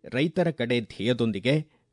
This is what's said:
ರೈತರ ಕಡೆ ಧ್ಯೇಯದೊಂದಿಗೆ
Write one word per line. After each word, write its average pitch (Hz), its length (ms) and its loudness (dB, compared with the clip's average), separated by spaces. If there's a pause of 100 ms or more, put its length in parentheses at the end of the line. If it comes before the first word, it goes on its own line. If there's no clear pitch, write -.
ರೈತರ 165 460 0
ಕಡೆ 120 300 0
ಧ್ಯೇಯದೊಂದಿಗೆ 117 840 0 (260)